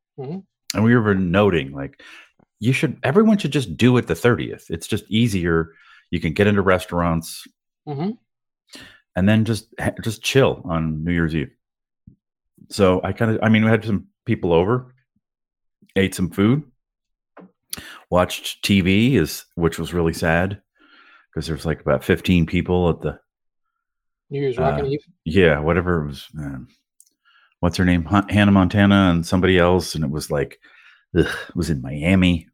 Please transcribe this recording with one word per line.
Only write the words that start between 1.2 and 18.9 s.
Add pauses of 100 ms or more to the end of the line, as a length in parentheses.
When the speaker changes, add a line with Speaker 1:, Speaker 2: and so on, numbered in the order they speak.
Speaker 2:
like, (580)
you
should,
everyone
should
just
do
it
the
thirtieth.
It's
just
easier. (380)
You
can
get
into
restaurants (420)
Speaker 1:
Mm-hmm. (1040)
Speaker 2:
and
then
just, (360)
just
chill
on
New
Year's
Eve. (1200)
So
I
kinda,
I
mean,
we
had
some (180)
people
over, (1000)
ate
some
food, (1500)
watched
T
V,